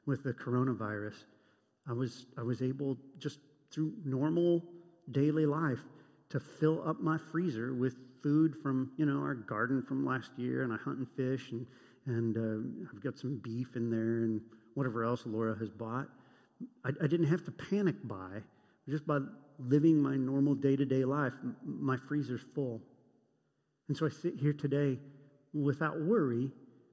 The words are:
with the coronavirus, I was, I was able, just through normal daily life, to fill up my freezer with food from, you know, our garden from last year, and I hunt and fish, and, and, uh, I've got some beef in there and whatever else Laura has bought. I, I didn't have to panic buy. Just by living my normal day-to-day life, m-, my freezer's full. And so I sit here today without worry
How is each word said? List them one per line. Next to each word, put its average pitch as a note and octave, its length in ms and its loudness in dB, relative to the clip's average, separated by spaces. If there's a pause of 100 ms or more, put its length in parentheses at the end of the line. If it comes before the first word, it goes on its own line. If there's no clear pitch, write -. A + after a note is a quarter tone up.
with C3+ 200 -2
the B2 100 -2
coronavirus, G#2+ 800 -2 (760)
I B2+ 60 -4
was, B2 320 -4 (100)
I C3 60 -8
was A#2 180 -2
able, C3+ 380 -2 (200)
just - 200 -6 (320)
through D#3 240 -2 (100)
normal E3 580 4 (480)
daily D3+ 360 4
life, C#3+ 340 0 (480)
to D3 100 -2
fill - 480 0
up D#3+ 140 -2
my D#3+ 160 2 (160)
freezer C3 400 0
with B2+ 240 0 (260)
food D3+ 400 4
from, C3 360 0
you D#3 80 2
know, C#3+ 140 2
our C#3+ 140 0
garden A#2 480 0
from C3+ 220 -2
last B2+ 320 -2
year, B2+ 280 -2
and B2 60 -2
I A#2 60 -2
hunt C#3 220 -6
and C3 180 -6
fish, C3 340 -2
and, A#2+ 160 -6 (380)
and, A#2 320 0
uh, A2+ 560 -4
I've G2+ 100 -14
got B2+ 140 -6
some B2+ 220 -6
beef A2+ 360 -6
in A#2 160 -2
there A2+ 340 0
and A2 180 0 (320)
whatever A#2+ 280 -2
else A#2+ 220 -2
Laura A2 320 -2
has G#2+ 140 -6
bought. A2+ 380 -6 (800)
I, - 20 2 (140)
I D#3+ 40 4
didn't E3+ 200 2
have F3 180 2
to - 80 -10
panic F#3+ 520 0
buy. G2 380 -8 (460)
Just D3 180 -6
by D3 120 2 (400)
living D3 420 6
my C3+ 160 2
normal C3+ 380 4
day-to-day C3+ 500 4
life, C3+ 380 2
m-, A#2+ 120 -6 (100)
my C3+ 340 0 (100)
freezer's B2+ 320 -2 (140)
full. B2 260 -2 (1080)
And C#3+ 80 0
so D#3+ 100 0
I - 20 0
sit - 300 -4
here D3 160 2
today C#3+ 440 0 (540)
without D3+ 480 0
worry C#3 500 2 (420)